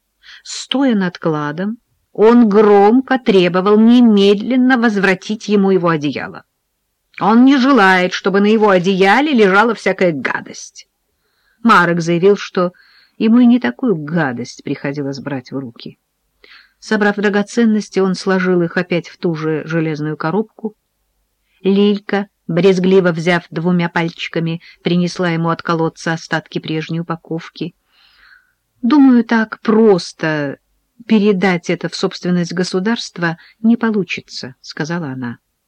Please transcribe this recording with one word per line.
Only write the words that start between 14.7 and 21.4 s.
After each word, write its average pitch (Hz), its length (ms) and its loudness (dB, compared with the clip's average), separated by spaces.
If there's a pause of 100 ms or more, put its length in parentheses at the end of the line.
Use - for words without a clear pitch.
брать 131 320 -10
в 135 60 -10
руки. - 420 -14 (800)
Собрав 208 380 -2
драгоценности, 208 800 0
он 190 160 0
сложил 185 460 0
их 165 160 -4
опять 175 320 -4
в - 80 -20
ту 170 180 -4
же 151 300 -4
железную 156 500 -4
коробку. 208 600 -6 (840)